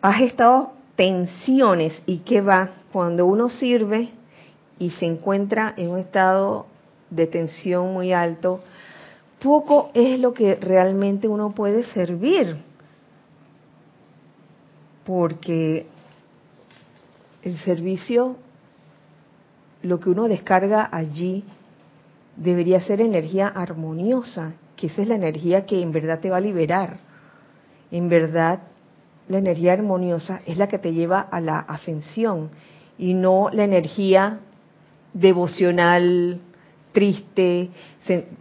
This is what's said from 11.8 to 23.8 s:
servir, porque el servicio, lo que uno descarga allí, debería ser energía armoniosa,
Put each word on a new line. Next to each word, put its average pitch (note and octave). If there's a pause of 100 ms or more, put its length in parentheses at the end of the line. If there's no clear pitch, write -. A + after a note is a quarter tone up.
servir, F#3 (2500)
porque D#3+ (1600)
el F3+
servicio, F#3+ (1500)
lo F3+
que F#3
uno G#3+
descarga G3+
allí, F3 (920)
debería F3
ser G#3
energía F#3+
armoniosa, F3 (220)